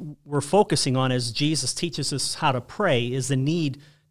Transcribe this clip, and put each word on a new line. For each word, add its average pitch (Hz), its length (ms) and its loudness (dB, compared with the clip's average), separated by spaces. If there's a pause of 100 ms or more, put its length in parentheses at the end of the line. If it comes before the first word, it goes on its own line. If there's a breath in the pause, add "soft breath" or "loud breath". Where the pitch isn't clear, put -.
(260)
we're 143 160 -2
focusing 170 540 4
on 131 160 2
as 120 200 -2
Jesus 143 420 0
teaches 156 400 -4
us - 220 -4
how 151 160 2
to 123 100 -2
pray 123 500 0
is 131 180 -2
the 139 60 2
need 147 460 -2 (300 soft breath)